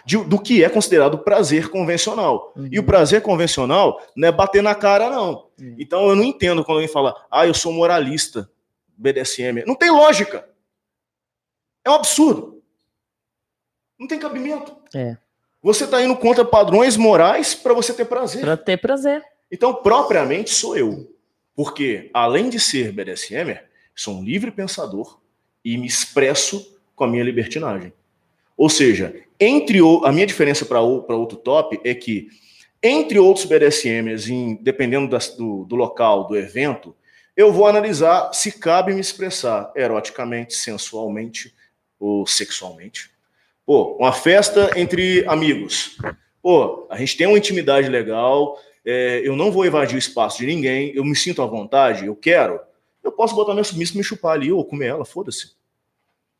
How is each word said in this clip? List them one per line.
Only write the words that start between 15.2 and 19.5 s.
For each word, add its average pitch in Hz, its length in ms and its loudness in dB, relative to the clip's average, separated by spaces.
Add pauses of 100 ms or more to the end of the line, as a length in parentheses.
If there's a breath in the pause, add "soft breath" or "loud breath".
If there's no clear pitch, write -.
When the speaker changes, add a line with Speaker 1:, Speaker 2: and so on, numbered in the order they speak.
Speaker 1:
Você 214 240 2
tá 254 160 0
indo 254 140 2
contra 240 300 4
padrões 220 500 4
morais 214 580 4
pra 247 200 0
você 240 180 -2
ter 233 140 -4
prazer. 240 340 -6
Speaker 2:
Pra 160 160 -2
ter 180 220 -4
prazer. 277 440 -2 (280)